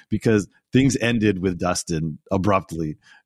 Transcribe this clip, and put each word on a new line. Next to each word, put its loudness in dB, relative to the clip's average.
because 2
things 4
ended 0
with -2
Dustin -4
abruptly. 0